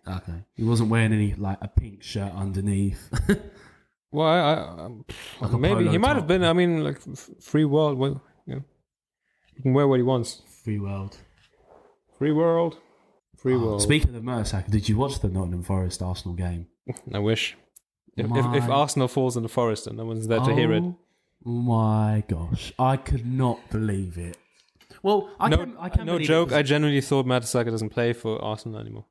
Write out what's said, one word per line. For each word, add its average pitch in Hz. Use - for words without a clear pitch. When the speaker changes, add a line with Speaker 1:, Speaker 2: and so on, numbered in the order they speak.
Speaker 1:
Okay. 92
He -
wasn't 113
wearing 113
any, 104
like, 98
a 101
pink 104
shirt 98
underneath. 98
<laughs> 208
Speaker 2:
Well, 151
I, 160
I, 87
um, 113
Speaker 1:
Like 110
a 117
Speaker 2:
maybe 165
Speaker 1:
polo -
Speaker 2:
he 165
might 233
have 240
Speaker 1:
top. 151
Speaker 2:
been. 180
I 165
mean, 170
like, 147
f-, -
free 151
world. 147
Well, 139
you 131
know, 139
he -
can 131
wear 143
what 131
he -
wants. 120
Speaker 1:
Free 104
world. 98
Speaker 2:
Free 151
world. 165
Free 127
Speaker 1:
Oh, 123
Speaker 2:
world. 107
Speaker 1:
speaking 139
of 113
Mertesacker, 110
did 104
you 107
watch 135
the 107
Nottingham 90
Forest 92
Arsenal 90
game? 87
Speaker 2:
<laughs> -
I 101
wish. 110
If, 107
if, 120
if 127
Speaker 1:
My 127
Speaker 2:
Arsenal 139
falls 127
in 117
the 117
Forest 113
and 110
no 113
one's 113
there 113
to 123
hear 117
it. 170
Speaker 1:
Oh 180
my 110
gosh. -
I 131
could 135
not 127
believe 98
it. 87
Well, 202
I 202
Speaker 2:
No, -
Speaker 1:
can, 175
I 175
can -
Speaker 2:
no 165
Speaker 1:
believe 160
it -
Speaker 2:
joke, 160
Speaker 1:
'cause 139
Speaker 2:
I 151
genuinely 147
thought 135
Mertesacker 120
doesn't 110
play 120
for 113
Arsenal 107
anymore. 107